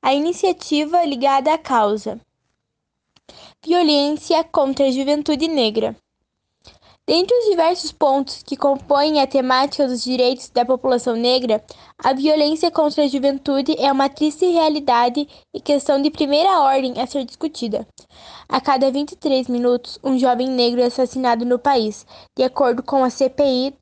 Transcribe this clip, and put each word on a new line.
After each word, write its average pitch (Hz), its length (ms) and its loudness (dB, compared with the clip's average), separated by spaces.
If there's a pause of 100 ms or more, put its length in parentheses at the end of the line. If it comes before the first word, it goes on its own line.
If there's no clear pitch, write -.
a 262 100 0
iniciativa 330 920 0
ligada 277 480 0
à 320 60 0
causa. 214 600 -2 (1400)
Violência 302 840 2
contra 269 400 0
a 269 60 2
juventude 285 580 -2
negra. 220 440 -2 (1120)
Dentre 359 300 2
os 466 140 2
diversos 339 420 0
pontos 277 500 -2
que - 140 -10
compõem 285 640 0
a 269 80 2
temática 269 580 0
dos 247 160 -4
direitos 254 480 -2
da 240 140 0
população 254 520 0
negra, 240 460 0 (360)
a 262 160 0
violência 302 580 0
contra 302 320 0
a 285 40 2
juventude 277 720 0
é 277 140 0
uma 269 160 2
triste 302 380 -2
realidade 294 840 0 (260)
e - 60 -10
questão 285 420 0
de 302 80 2
primeira 311 520 2
ordem 269 400 0
a 254 40 -2
ser 262 200 -6
discutida. 233 600 -8 (640)
A 262 140 -2
cada 269 300 2
vinte 285 200 -4
e - 60 -18
três 262 320 -2
minutos, 247 520 -2
um 269 160 0
jovem 247 320 0
negro 240 300 0
é 247 60 4
assassinado 247 580 -2
no 247 160 0
país, 240 480 -2 (300)
de 262 60 2
acordo 254 380 0
com 269 220 0
a 254 60 2
C 262 200 0
P 269 140 0
I 269 380 0